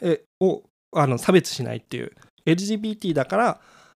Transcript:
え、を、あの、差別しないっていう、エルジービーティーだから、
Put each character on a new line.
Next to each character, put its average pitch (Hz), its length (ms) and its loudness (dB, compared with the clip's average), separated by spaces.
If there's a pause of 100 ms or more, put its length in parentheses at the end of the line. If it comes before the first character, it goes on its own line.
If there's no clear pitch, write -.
え、 170 180 0 (180)
を、 185 240 0 (320)
あ 151 100 4
の、 127 120 0
差 - 160 2
別 185 160 4
し - 140 -8
な 117 100 -6
い 117 40 -6
っ - 40 -14
て - 160 -12
い - 60 -8
う、 - 100 -12 (320)
エ 156 60 4
ル 165 40 4
ジ 208 200 -2
ー - 20 0
ビ 214 180 -6
ー - 40 -16
テ 196 100 -4
ィ - 20 0
ー - 20 -2
だ 139 120 0
か - 100 -4
ら、 220 260 0 (360)